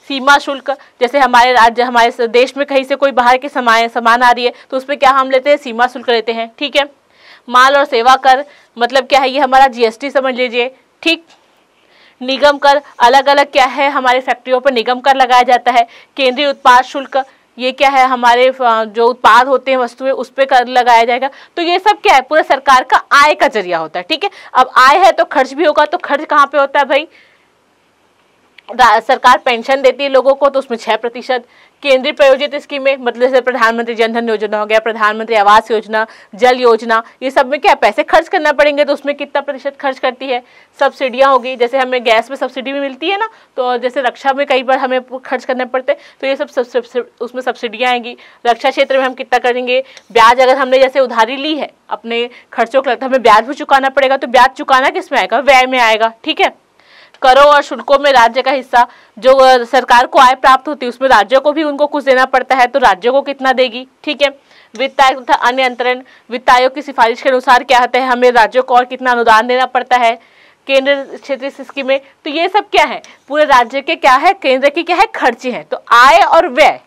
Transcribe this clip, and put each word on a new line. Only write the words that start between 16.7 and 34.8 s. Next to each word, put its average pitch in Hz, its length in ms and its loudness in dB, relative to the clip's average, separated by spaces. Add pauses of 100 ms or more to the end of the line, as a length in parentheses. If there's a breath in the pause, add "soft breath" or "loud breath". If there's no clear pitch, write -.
शुल्क, 262 400 -6 (340 soft breath)
ये 254 140 -4
क्या 269 160 0
है, 269 180 2
हमारे, 247 420 2
अ, 240 360 -2
जो 220 220 -2
उत्पाद 240 400 2
होते 269 240 -2
हैं, 262 80 0
वस्तुएं, 254 320 -6
उस 262 200 -6
पे 269 140 -2
कर 262 220 0
लगाया 240 380 2
जाएगा। 247 260 -2 (260 loud breath)
तो 339 60 -4
ये 349 160 -2
सब 415 220 -2
क्या 392 140 2
है, 269 60 4
पूरा 302 220 0
सरकार 269 420 2
का - 180 0 (100)
आय 294 220 4
का 294 140 0
जरिया 180 300 -4
होता 160 220 -8
है। 180 80 -14
ठीक - 160 -6
है, 403 60 -4 (240 loud breath)
अब 254 220 2
आय 269 200 6
है 349 160 2
तो 330 120 -2
खर्च 269 280 -4
भी 277 120 -4
होगा, 302 200 2
तो 302 140 -6
खर्च 294 260 -6
कहाँ 285 220 2
पे 294 120 -4
होता 277 200 -2
है 277 60 2
भाई? 294 240 -4 (1600 soft breath)
रा-, 233 300 2
सरकार 247 380 2
पेंशन 269 440 -2
देती 254 220 0
है 277 60 -4
लोगों 269 240 2
को, 277 140 0
तो 277 100 -2
उसमें 254 200 -8
छः 220 180 -4
प्रतिशत। 240 480 -8 (380 soft breath)
केंद्रीय 277 300 0
प्रायोजित 277 440 2
स्कीमें, 277 440 -6
मतलब 240 200 -6
जैसे 262 200 0
प्रधानमंत्री 233 540 -2
जन 226 180 -2
धन 233 160 -4
योजना 214 300 -4
हो 214 80 -4
गया, 220 120 0
प्रधानमंत्री 220 580 -2